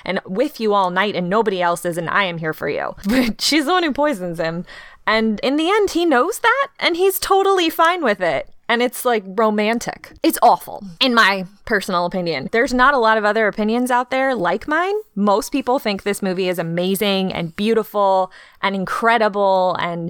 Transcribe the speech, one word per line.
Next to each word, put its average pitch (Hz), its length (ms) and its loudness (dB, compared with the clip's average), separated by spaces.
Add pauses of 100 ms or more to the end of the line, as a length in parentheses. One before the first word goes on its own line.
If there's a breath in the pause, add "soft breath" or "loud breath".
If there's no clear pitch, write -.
and 185 200 -4
with 233 360 -4
you 214 120 0
all 190 180 2
night 190 240 0
and 175 140 -2
nobody 202 320 0
else 175 220 0
is, 170 140 -2
and 165 120 -6
I 202 140 2
am 175 140 -4
here 156 160 -4
for - 160 -6
you." 76 300 -6
<laughs> - 60 -12
But 240 360 0
she's 285 240 0
the 302 80 0
one 359 100 2
who 311 80 -2
poisons 190 480 -2
him. 170 260 -4 (420 loud breath)
And 220 340 2
in 277 160 0
the 320 120 0
end, 415 220 2
he 339 140 0
knows 311 340 2
that 508 280 0 (120)
and 330 160 0
he's 381 240 2
totally 392 500 2
fine 339 320 2
with 214 200 0
it. 160 280 -2 (180)
And 233 140 0
it's, 247 240 -2
like, 226 220 0
romantic. 214 840 -2 (120)
It's 330 180 2
awful, - 420 2 (160)
in 262 140 2
my 196 320 4 (200)
personal 185 420 0
opinion. 170 440 -4
There's 240 220 0
not 254 220 4
a - 20 2
lot 220 220 4
of 208 40 -4
other 208 240 2
opinions 226 440 -2
out 247 180 0
there 262 240 0
like 190 340 -2
mine. 349 280 -2 (180)
Most 208 380 0
people 262 260 0
think 208 240 -4
this 202 220 -4
movie 185 260 -2
is 175 80 -2
amazing 185 720 -2
and 165 240 -6
beautiful 208 760 0 (320 loud breath)
and 196 120 -2
incredible 196 1040 2
and 170 300 -6